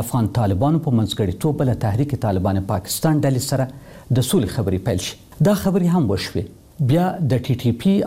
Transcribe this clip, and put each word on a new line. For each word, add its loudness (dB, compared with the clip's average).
افغان 0
طالبانو 2
په 2
منځګړیتوب -2
به 2
له -4
تحریک 0
طالبان 0
پاکستان 0
ډلې 0
سره -2
د 2
سولې 2
خبرې 0
پیل -2
شي. -14
دا 4
خبرې 2
هم 2
وشوې. -4
بیا 2
د 0
ټي -2
ټي 2
پی 4